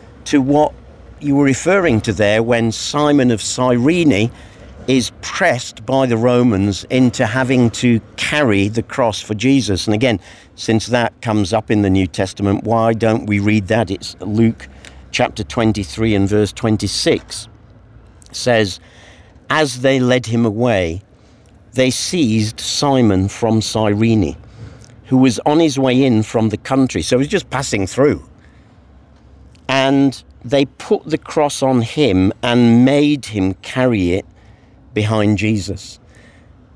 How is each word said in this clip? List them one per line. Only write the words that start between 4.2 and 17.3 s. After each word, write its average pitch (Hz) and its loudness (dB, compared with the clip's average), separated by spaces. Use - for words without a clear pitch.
is 127 0
pressed 127 -4
by 135 0
the 117 0
Romans 113 2
into 127 2
having 123 2
to 117 0
carry 107 0
the 113 -4
cross 117 -2
for - -6
Jesus. 107 0
And 107 0
again, 110 0
since - -2
that 117 -2
comes 107 -2
up 110 -2
in 107 2
the 101 2
New 95 2
Testament, 98 -2
why 113 2
don't 110 0
we 104 0
read 104 0
that? 110 0
It's - -10
Luke 110 0
chapter - -4
twenty-three 110 -2
and 98 0
verse 104 0
twenty-six - -4